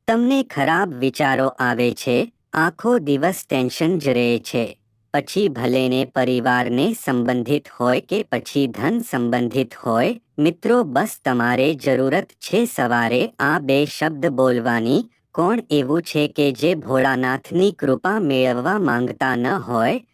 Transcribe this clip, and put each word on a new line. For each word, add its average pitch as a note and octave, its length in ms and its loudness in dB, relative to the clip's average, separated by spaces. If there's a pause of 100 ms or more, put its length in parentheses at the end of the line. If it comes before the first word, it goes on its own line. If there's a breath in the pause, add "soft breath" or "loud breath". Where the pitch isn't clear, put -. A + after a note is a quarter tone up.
તમને A#3+ 340 2
ખરાબ E3 520 0
વિચારો C3 540 0
આવે A#2+ 420 0
છે, A#2+ 420 -2 (200)
આખો F3+ 460 0
દિવસ D3 400 0 (120)
ટેન્શન D3 480 0
જ C#3 100 -2
રહે A#2+ 300 2
છે, A2+ 400 -6 (360)
પછી F3+ 340 0
ભલેને B2+ 560 0
પરિવારને B2 880 0
સંબંધિત B2 760 -2
હોય B2 320 0
કે G3+ 220 -4
પછી C3+ 440 -2
ધન B2 340 -2
સંબંધિત B2 760 -2
હોય, B2 460 0 (180)
મિત્રો, E3+ 440 2
બસ D#3+ 420 -4
તમારે B2+ 500 2
જરૂરત C3+ 580 0
છે - 320 -2
સવારે B2 760 0
આ D3 200 0
બે C#3 260 0
શબ્દ D3 420 -4
બોલવાની. B2 840 0 (260 soft breath)
કોણ G3+ 360 0
એવું D3 320 0
છે D3 260 -2
કે C#3+ 240 0
જે D#3 220 0
ભોળાનાથની C3 960 0
કૃપા D3+ 460 0
મેળવવા C3+ 600 0
માંગતા C3 580 0
ન A#2+ 100 -2
હોય? B2+ 540 0 (140)